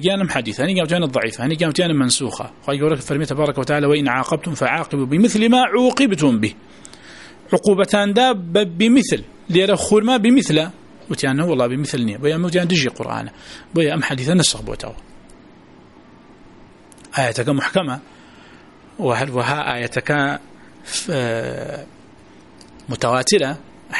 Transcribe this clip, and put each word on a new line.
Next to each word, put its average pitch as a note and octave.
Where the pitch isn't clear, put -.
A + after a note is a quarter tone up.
گیانم F#3+
حەدیث، A#2
هەنی F#3
گاوتیانە E3+
ضەعیف، A2+
هەنی D3+
گاوتیانە E3
منسوخە. A#2+
خوای C#3
گەورە D3+
فەرمی D3
تەبارەکە C#3+
و C3
تەعالە: D3
«وإن D3
عاقبتم C#3+
فعاقبوا C#3
بمثل G#3+
ما B3+
عوقبتم G3
به.» G#2+
عقوبەتاندا G3+
بە G#3
بمثل، A3
لێرە F#3+
خورما G#3+
بمثلە، G3
وتیان: C3+
«نە E3+
وەڵا B2+
بمثل C3+
نییە.» G#2
بۆیە D3
ئەمە E3+
وتیان: F3
«دژی D#3+
قورئانە.» A2+
بۆیە D#3
ئەم D#3+
حەدیثە C#3
نسخ A2+
بۆتەوە. A2
ئاەتەکە B2+
محکەمە، C#3+
و C3
هەروەها C3
ئاەتەکە B2+
ف-، -
متەواترە، C3